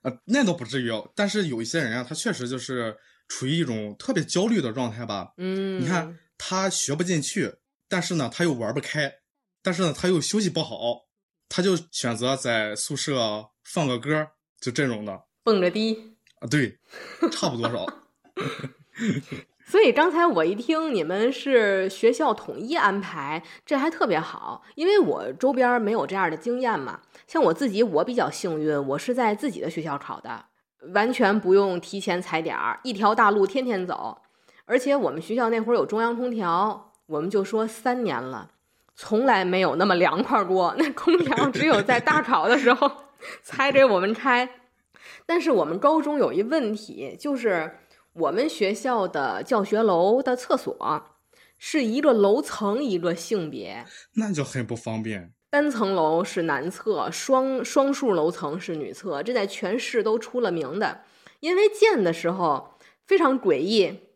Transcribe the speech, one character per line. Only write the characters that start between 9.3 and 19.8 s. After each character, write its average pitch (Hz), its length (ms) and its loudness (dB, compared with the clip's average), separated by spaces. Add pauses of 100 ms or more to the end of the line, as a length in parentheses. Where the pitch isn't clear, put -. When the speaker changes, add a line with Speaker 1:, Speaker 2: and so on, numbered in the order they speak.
Speaker 1:
但 190 120 -2
是 175 80 -2
呢， 160 140 0
他 180 120 -2
又 180 140 2
休 202 180 -2
息 190 100 0
不 160 140 -2
好， 120 380 -4 (480)
他 - 120 -2
就 185 140 2 (160)
选 117 240 -4
择 127 220 -2
在 110 360 -2
宿 139 220 -6
舍 113 540 -4 (160)
放 165 200 -2
个 123 140 -2
歌， 151 300 -2 (320)
就 123 100 -4
这 139 160 0
种 110 160 -4
的。 98 200 -10 (200)
Speaker 2:
蹦 208 160 2
着 180 100 2
迪。 220 460 -4 (240)
Speaker 1:
啊， - 100 -12
对， 135 300 0 (500)
差 - 200 -2
不 123 80 -4
多 117 120 -2
少。 - 160 -4 (500)
Speaker 2:
<laughs> - 1300 -8
所 392 120 4
以 311 120 8